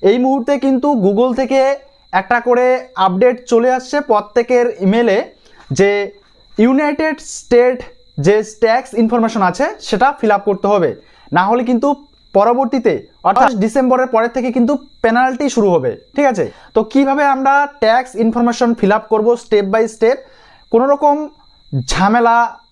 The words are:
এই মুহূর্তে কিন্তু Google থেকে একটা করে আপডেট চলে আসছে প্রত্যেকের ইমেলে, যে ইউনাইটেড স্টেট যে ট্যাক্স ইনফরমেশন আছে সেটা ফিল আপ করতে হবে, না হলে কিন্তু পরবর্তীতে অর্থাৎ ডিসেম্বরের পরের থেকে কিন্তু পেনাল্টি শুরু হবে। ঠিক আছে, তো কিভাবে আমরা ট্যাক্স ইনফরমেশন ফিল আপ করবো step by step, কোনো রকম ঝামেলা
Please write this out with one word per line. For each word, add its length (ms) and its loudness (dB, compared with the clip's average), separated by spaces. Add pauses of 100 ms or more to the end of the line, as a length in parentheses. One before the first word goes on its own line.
এই 180 2
মুহূর্তে 400 0
কিন্তু 360 0
Google 400 0
থেকে 420 0 (360)
একটা 280 -2
করে 560 0
আপডেট 500 0
চলে 260 2
আসছে 280 -4
প্রত্যেকের 800 -2
ইমেলে, 500 0 (400)
যে 400 0 (480)
ইউনাইটেড 640 0
স্টেট 640 0 (360)
যে 240 2 (180)
ট্যাক্স 340 0
ইনফরমেশন 480 0
আছে 380 -2
সেটা 400 0
ফিল 100 0
আপ 140 0
করতে 240 -2
হবে, 260 0 (380)
না 140 2
হলে 180 0
কিন্তু 300 0 (380)
পরবর্তীতে 760 0 (160)
অর্থাৎ 320 2
ডিসেম্বরের 520 0
পরের 220 0
থেকে 240 -4
কিন্তু 260 0 (240)
পেনাল্টি 460 0
শুরু 220 0
হবে। 260 0 (200)
ঠিক 100 2
আছে, 240 -2 (240)
তো 80 2
কিভাবে 420 0
আমরা 420 0 (140)
ট্যাক্স 340 0
ইনফরমেশন 600 0
ফিল 180 0
আপ 180 0
করবো 240 2
step 400 -2
by 100 2 (100)
step, 220 0 (540)
কোনো 160 2
রকম 420 0 (520)
ঝামেলা 800 0 (140)